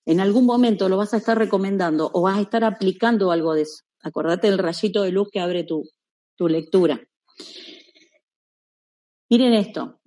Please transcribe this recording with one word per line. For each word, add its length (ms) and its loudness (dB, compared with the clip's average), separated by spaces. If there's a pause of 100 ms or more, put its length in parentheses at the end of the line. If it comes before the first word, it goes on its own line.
en 120 2
algún 280 4
momento 420 2
lo 80 2
vas 160 -2
a 40 0
estar 200 0
recomendando 760 0
o 120 -2
vas 160 0
a 20 0
estar 220 -2
aplicando 680 0
algo 240 0
de 100 0
eso. 200 -12 (180)
Acordate 480 -2
del 80 2
rayito 460 -2
de 80 -2
luz 200 -2
que 100 -6
abre 220 -4
tu, 240 -6 (480)
tu 120 -2
lectura. 520 0 (2250)
Miren 240 4
esto, 540 -4